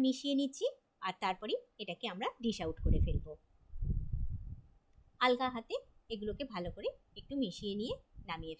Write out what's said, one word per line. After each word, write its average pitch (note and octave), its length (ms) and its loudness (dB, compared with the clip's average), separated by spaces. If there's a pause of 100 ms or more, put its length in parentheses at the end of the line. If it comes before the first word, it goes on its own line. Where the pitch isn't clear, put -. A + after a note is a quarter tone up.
মিশিয়ে C4 300 4
নিচ্ছি, C#4 320 2 (400)
আর F#3 140 -2
তারপরে G#3+ 340 0 (280)
এটাকে F3+ 260 -6
আমরা F#3+ 180 -2 (160)
ডিশ A3+ 220 2
আউট D#3+ 200 -2
করে D#3+ 220 8
ফেলব। D#3+ 200 0 (1900)
আলগা B3+ 340 4
হাতে A#3+ 200 -6 (380)
এগুলোকে G#3 320 -4
ভালো F#3+ 320 -4
করে A3+ 120 -2 (280)
একটু - 200 -10
মিশিয়ে G#3 440 -2
নিয়ে C4+ 140 -2 (320)
নামিয়ে D#3+ 340 -8